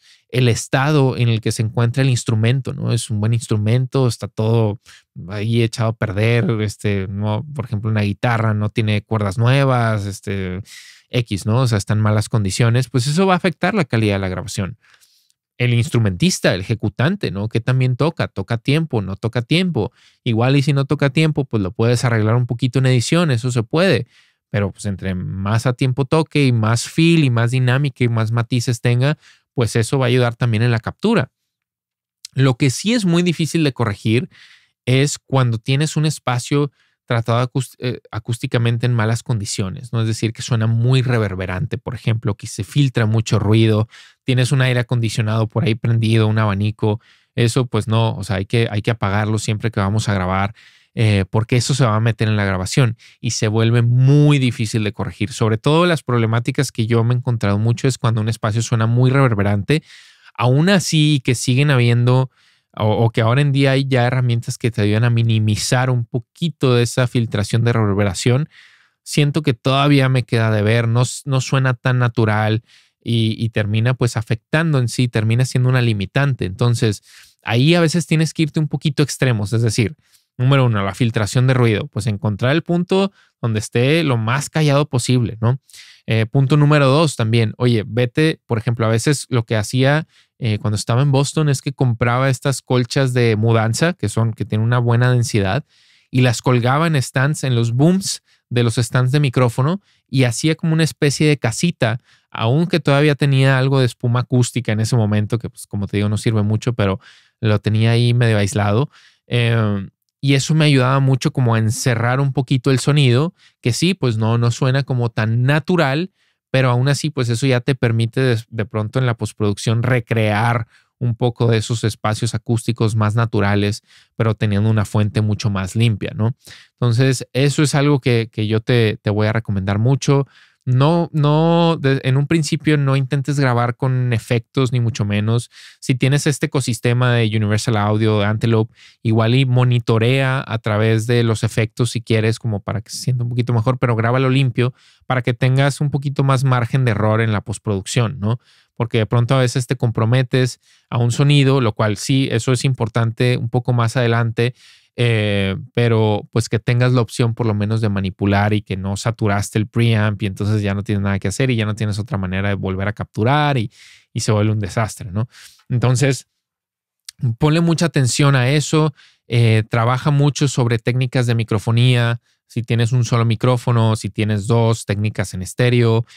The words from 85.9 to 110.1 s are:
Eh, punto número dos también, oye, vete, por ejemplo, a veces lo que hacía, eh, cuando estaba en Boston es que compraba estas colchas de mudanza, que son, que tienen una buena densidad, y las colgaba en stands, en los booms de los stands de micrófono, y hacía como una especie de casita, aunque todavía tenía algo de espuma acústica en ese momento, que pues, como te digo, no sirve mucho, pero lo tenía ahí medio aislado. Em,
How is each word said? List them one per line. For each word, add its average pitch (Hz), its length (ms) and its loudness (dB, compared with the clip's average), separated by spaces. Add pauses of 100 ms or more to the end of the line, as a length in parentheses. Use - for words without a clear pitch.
Eh, 113 180 0
punto 135 300 2
número 147 320 4
dos 147 300 2
también, 113 400 0
oye, 120 280 2
vete, 123 640 0
por - 100 -2
ejemplo, 117 280 -2
a 110 40 2
veces 117 400 0
lo 117 140 0
que - 140 -2
hacía, 131 500 0 (320)
eh, 110 200 -2
cuando 107 160 -2
estaba 117 260 0
en 143 100 2
Boston 143 380 0
es 135 120 0
que 139 120 -6
compraba 123 560 0
estas 131 320 -2
colchas 127 520 0
de 120 220 2
mudanza, 113 580 2
que - 140 -6
son, 113 260 -2
que - 120 -6
tienen 107 200 -2
una 123 140 2
buena 120 320 2
densidad, 117 540 0 (440)
y 127 120 0
las 123 200 2
colgaba 127 460 2
en 156 120 0
stands, 139 440 -2
en 131 100 -2
los 117 200 0
booms 175 500 0 (260)
de 123 140 0
los 113 120 0
stands 127 360 0
de 147 80 2
micrófono, 135 640 0 (280)
y 135 140 2
hacía 151 320 0
como 165 160 -2
una 160 140 2
especie 151 420 0
de 147 100 2
casita, 120 640 -2 (320)
aunque 156 480 0
todavía 143 360 2
tenía 135 440 2
algo 135 220 2
de 127 60 4
espuma 120 340 -2
acústica 123 500 0
en 107 80 0
ese 110 160 0
momento, 107 420 0
que - 120 -6
pues, - 180 -20
como 101 180 -6
te 101 120 -4
digo, 104 100 0
no 104 100 -2
sirve 110 260 0
mucho, 110 300 -2
pero 98 280 -2 (400)
lo 107 180 2
tenía 110 320 2
ahí 120 220 2
medio 117 240 2
aislado. 104 520 0 (380)
Em, 113 600 -2 (320)